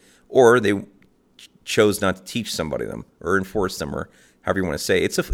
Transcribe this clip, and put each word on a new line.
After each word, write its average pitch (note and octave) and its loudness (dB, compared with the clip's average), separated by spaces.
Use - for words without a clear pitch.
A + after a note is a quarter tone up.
Or B2 6
they G#2 0
ch-, - -20
chose G#2+ 2
not F#2+ 0
to - -20
teach - -8
somebody C2+ -6
them G#1+ -12
or F#2 -2
enforce F#2+ -4
them C#2+ -8
or - -10
however F#2+ -2
you F#2 -2
wanna D#2 -4
say. F2+ 0
It's - -2
a, - 0